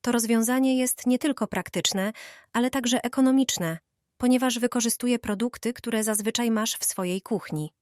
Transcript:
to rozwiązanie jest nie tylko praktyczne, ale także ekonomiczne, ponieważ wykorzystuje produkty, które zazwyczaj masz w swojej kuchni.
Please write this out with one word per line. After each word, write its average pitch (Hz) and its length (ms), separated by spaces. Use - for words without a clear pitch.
to 240 120
rozwiązanie 240 640
jest - 280
nie 254 120
tylko 269 280
praktyczne, 190 640
ale 240 180
także 254 340
ekonomiczne, 254 720
ponieważ 247 400
wykorzystuje 240 600
produkty, 226 540
które 220 320
zazwyczaj 220 460
masz 220 260
w - 80
swojej 185 380
kuchni. 151 600